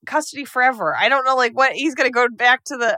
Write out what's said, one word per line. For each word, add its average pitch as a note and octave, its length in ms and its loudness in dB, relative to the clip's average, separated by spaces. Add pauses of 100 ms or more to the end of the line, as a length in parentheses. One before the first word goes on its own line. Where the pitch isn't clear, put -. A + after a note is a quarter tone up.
custody C#4+ 400 -6
forever. A#3 500 0
I G3+ 140 0
don't C4+ 160 0
know, C4 100 2
like, B3 180 0
what, B3+ 180 2
he's C4+ 220 -4
gonna C4+ 140 0
go A#3+ 200 2
back B3 380 2
to C#4+ 120 -10
the, A#3 200 0